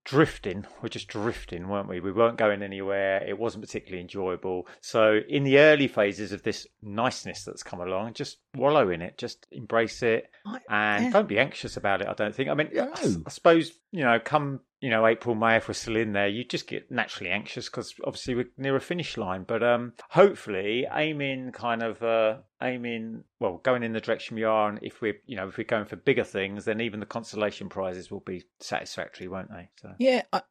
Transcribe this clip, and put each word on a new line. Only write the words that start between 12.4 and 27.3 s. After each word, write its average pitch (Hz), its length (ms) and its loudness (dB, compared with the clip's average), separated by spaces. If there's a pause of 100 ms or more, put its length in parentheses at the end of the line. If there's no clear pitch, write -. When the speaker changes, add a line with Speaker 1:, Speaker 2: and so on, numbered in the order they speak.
Speaker 1:
I 143 40 0
mean, 151 200 0
Speaker 2:
No. 262 220 -2
Speaker 1:
I - 60 -8
s-, 110 240 2
I - 40 -12
suppose, 165 420 6 (200)
you 170 120 -2
know, 117 160 6
come, 139 400 0 (220)
you 135 80 -2
know, 113 160 6
April, 117 300 4
May, 113 220 6
if 104 100 0
we're 110 60 -4
still 117 240 -4
in 110 160 0
there, 101 140 2
you 107 160 -2
just 147 240 -6
get - 220 -10
naturally 110 400 -4
anxious 107 400 -6
'cause - 240 -10 (120)
obviously 131 300 -4
we're 123 220 -2
near 135 180 0
a 135 60 0
finish - 360 -6
line. 95 300 -4
But, 113 140 -2
um, 120 320 2 (160)
hopefully 117 840 2
aiming 139 600 -4
kind 117 320 -4
of, 110 180 -6
uh, 113 360 2 (260)
aiming, 117 600 -6 (160)
well, 95 240 0
going 123 200 2
in 113 100 -2
the 110 80 -2
direction - 340 -4
we 110 80 -2
are, 110 260 4
and 104 120 -6
if 107 200 -10
we're, 104 160 -2 (100)
you 120 80 -12
know, 95 140 -6
if - 80 -10
we're 113 80 -4
going 107 200 -2
for 107 120 -12
bigger 123 260 2
things, 98 420 -4
then 110 160 -2
even 107 180 -6
the 107 60 -8
consolation 104 640 -6